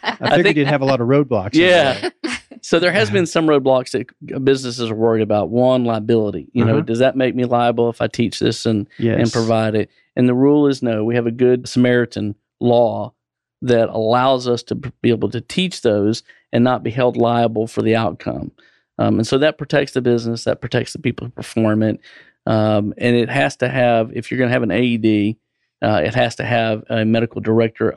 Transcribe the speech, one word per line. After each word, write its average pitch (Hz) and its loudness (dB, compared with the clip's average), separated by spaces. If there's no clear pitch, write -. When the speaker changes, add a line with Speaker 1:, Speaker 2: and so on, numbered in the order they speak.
Speaker 1:
I - -6
Speaker 2:
I 117 -2
Speaker 1:
figured 156 4
Speaker 2:
think 160 2
Speaker 1:
you'd 143 2
have 143 0
a 135 -2
lot 135 0
of 113 0
roadblocks 123 0
in 160 4
Speaker 2:
Yeah. 170 2
Speaker 1:
there. 359 -6
Speaker 2:
So - 0
there 175 2
has 208 0
been 185 2
some 160 0
roadblocks 131 2
that - -8
businesses 127 0
are 107 -4
worried 113 2
about. 104 0
One, 127 2
liability. 110 -2
You 117 2
know, 113 2
Speaker 1:
Uh-huh. 156 2
Speaker 2:
does 117 -4
that 127 4
make 131 0
me 123 0
liable 120 0
if - -8
I 117 0
teach - -4
this 120 -2
and, 110 0
Speaker 1:
Yes. 113 0
Speaker 2:
and 117 2
provide 113 0
it? 107 -2
And 123 2
the 123 2
rule 143 4
is 135 -2
no. 113 -2
We 117 -2
have 120 0
a 117 0
good 123 2
Samaritan 120 0
law 117 2
that 117 2
allows 123 0
us 120 -2
to - -6
p-, - -10
be 117 2
able 110 0
to 117 -6
teach - -6
those 104 0
and 117 2
not 127 0
be 120 -4
held 123 0
liable 117 0
for 113 -6
the 110 2
outcome. 82 -4
Um, 107 0
and 113 -2
so 135 0
that 151 0
protects 143 -2
the 131 -2
business, 117 -2
that - -2
protects 120 -4
the - -12
people - -6
who 123 -14
perform 107 -2
it. 107 -2
Um, 107 0
and 120 2
it 117 0
has 139 -2
to 123 -2
have, 120 0
if - -8
you're 127 -2
gonna 123 0
have 127 0
an 110 -2
A 104 0
E 120 0
D, 107 0
uh, 107 2
it 107 -2
has 120 0
to 110 -6
have 113 -2
a 110 -2
medical 113 0
director 113 0